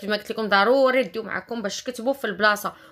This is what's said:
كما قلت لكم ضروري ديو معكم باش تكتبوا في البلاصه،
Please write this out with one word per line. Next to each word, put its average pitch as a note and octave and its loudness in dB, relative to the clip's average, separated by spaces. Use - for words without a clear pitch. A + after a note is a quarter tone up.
كما G#3 -2
قلت G#3 -10
لكم A3 -4
ضروري B3+ 4
ديو G#3+ -6
معكم G#3 -8
باش G3 -8
تكتبوا B3 -4
في C4+ -8
البلاصه، G3+ 0